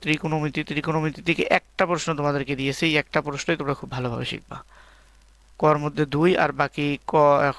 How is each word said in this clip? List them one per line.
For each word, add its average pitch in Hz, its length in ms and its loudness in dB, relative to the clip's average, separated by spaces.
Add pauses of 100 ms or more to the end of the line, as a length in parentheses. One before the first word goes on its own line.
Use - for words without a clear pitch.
ত্রিকোণমিতি, 151 640 -2
ত্রিকোণমিতি 156 580 -4
থেকে 170 220 -2
একটা - 420 0
প্রশ্ন 165 300 -2
তোমাদেরকে 143 400 -2
দিয়েছে, 135 300 -2
এই 156 120 2
একটা 147 240 -2
প্রশ্নই 143 340 -2
তোমরা 143 180 -2
খুব - 180 -12
ভালোভাবে 123 340 -4
শিখবা। - 380 -10 (920)
কর 151 200 4
মধ্যে 147 280 -2
দুই 156 320 4
আর 147 140 2
বাকি 143 460 -2 (100)
ক, - 80 0 (440)